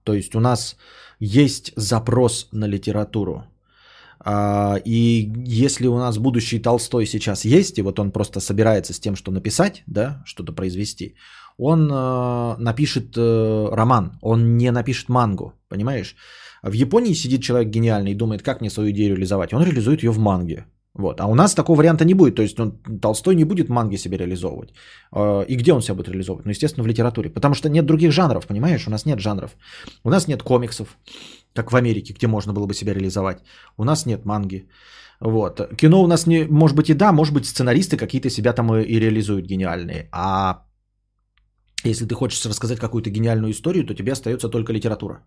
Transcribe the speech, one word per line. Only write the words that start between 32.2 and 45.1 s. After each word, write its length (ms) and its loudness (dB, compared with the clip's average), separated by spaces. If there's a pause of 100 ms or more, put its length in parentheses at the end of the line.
можно 260 0
было 140 -4
бы 80 -4
себя 200 -4
реализовать. 440 -4 (400)
У 60 -2
нас 220 0
нет 180 -4
манги. 440 -6 (520)
Вот. 400 -2 (160)
Кино 260 6
у 40 4
нас 200 2
не... 180 4
Может 320 4
быть, 140 4
и 40 4
да, 180 4
может 220 2
быть, 120 0
сценаристы 500 0
какие-то 340 -4
себя 220 0
там 220 0
и, 80 4
и 180 0
реализуют 460 0
гениальные. 680 -6
А 520 -2 (1200)
если 220 -2
ты 80 -6
хочешь 320 -4
рассказать 320 -4
какую-то 320 -6
гениальную 420 0
историю, 340 -2
то 80 -8
тебе 180 -4
остается 360 -4
только 240 -4
литература. 540 -4